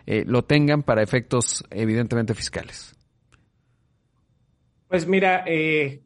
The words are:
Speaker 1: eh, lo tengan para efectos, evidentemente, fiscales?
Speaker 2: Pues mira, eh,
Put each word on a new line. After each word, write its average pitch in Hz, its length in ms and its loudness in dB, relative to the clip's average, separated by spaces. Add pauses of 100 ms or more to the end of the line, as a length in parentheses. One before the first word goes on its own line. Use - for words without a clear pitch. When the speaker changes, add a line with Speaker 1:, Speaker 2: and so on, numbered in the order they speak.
Speaker 1:
eh, 107 200 -2
lo 120 180 2
tengan 147 380 4
para 110 200 2
efectos, 120 680 -2
evidentemente, 113 600 0
fiscales? - 640 -12 (1900)
Speaker 2:
Pues 175 180 -2
mira, 185 400 2
eh, 156 600 -2